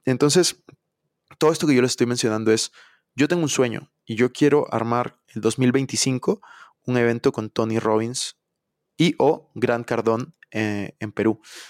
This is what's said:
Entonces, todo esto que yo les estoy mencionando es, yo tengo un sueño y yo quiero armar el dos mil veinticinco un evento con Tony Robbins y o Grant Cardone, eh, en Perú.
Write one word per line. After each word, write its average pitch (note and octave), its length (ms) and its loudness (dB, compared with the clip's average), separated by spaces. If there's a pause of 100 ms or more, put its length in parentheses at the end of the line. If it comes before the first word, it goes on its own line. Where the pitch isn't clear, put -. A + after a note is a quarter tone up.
Entonces, D3 580 2 (720)
todo D#3 140 4
esto D#3+ 140 -4
que D3 80 4
yo B2 80 6
les B2 100 2
estoy B2 160 0
mencionando A2 440 0
es, A2 200 0 (440)
yo C#3+ 120 0
tengo F3 140 0
un D3 80 -2
sueño A#2+ 420 -2 (140)
y A2+ 100 -8
yo B2 160 2
quiero D3 420 2
armar A#2 540 -4
el G#2+ 140 -10
dos A2 160 0
mil B2+ 140 2
veinticinco C3+ 720 -2 (440)
un B2 120 -2
evento A#2+ 340 2
con A2 180 -8
Tony A2+ 300 -2
Robbins A2+ 580 -2 (600)
y - 200 2
o - 380 0
Grant A#2+ 320 -2
Cardone, A2+ 460 -2 (180)
eh, G#2 480 -4
en G#2+ 120 -10
Perú. G#2 300 0 (280)